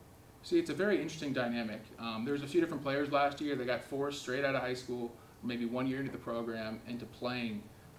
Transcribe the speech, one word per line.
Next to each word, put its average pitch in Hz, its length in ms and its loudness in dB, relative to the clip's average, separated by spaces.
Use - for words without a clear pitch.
See, 170 160 6
it's 170 100 2
a 147 40 2
very 185 280 4
interesting 156 300 -2
dynamic. 117 520 0
Um, 113 280 -4
there 143 80 2
was 143 100 0
a 131 40 -6
few 170 120 4
different 160 240 2
players 143 260 2
last 143 300 4
year 143 160 0
that 123 100 0
got 123 200 0
forced 143 360 -2
straight 131 220 0
out 135 120 4
of 127 60 2
high 127 120 0
school, 123 420 -4
maybe 120 200 -2
one 123 240 2
year 131 120 0
into 135 120 -2
the 131 60 -6
program, 113 720 -4
into 117 160 -6
playing, 120 580 -4